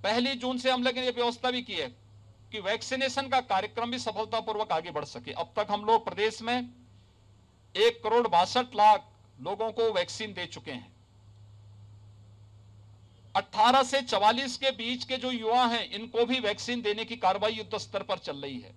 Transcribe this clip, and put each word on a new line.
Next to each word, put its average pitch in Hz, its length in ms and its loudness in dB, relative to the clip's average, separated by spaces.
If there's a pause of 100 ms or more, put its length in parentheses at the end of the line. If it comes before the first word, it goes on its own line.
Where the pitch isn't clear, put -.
पहली 247 320 2
जून 247 220 -4
से 254 140 2
हम 247 120 0
लोगों 254 180 0
ने 254 40 -4
ये 247 80 0
व्यवस्था 240 380 0
भी 247 100 -4
की 220 120 -10
है 151 140 -4 (640)
कि 214 100 -8
वैक्सीनेशन 254 640 -2
का 254 200 2
कार्यक्रम 208 440 -2
भी 254 80 -4
सफलतापूर्वक 214 720 -4
आगे 165 200 -2
बढ़ 151 140 -6
सके। 139 280 -14
अब - 220 -6
तक 208 140 0
हम 208 160 -2
लोग 226 200 4
प्रदेश 208 360 -2
में 240 160 -2 (1160)
एक 233 280 2
करोड़ 226 240 2
बासठ 208 480 2
लाख - 340 8 (300)
लोगों 202 320 -4
को 226 220 2
वैक्सीन 190 400 -2
दे 175 140 -8
चुके 156 240 -12
हैं। 123 200 -12 (2500)
अठारह 240 480 4
से 269 200 0
चवालीस 240 540 2
के 269 160 0
बीच 247 300 -6
के 262 140 -4
जो 254 140 -4
युवा 240 340 2
हैं, 233 260 -2
इनको 226 340 0
भी 254 140 0
वैक्सीन 220 420 -2
देने 208 240 -2
की 226 120 -10
कार्रवाई 202 360 2
युद्ध 214 240 -8
स्तर 196 260 -6
पर 190 160 -4
चल 143 180 -10
रही 139 220 -10
है। 113 180 -18